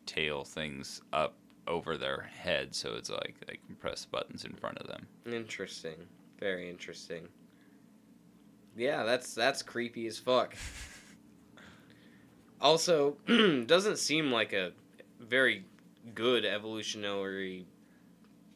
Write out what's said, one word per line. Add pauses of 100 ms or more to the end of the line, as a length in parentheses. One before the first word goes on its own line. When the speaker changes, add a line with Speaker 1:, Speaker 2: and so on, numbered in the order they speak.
Speaker 1:
tail
things (120)
up (320)
over
their
head,
so
it's
like (120)
they
can
press
buttons
in
front
of
them. (240)
Speaker 2:
Interesting. (440)
Very
interesting. (1500)
Yeah,
that's,
that's
creepy
as
fuck.
<laughs> (2000)
Also,
<clears throat> (380)
doesn't
seem
like
a (480)
very (480)
good
evolutionary, (920)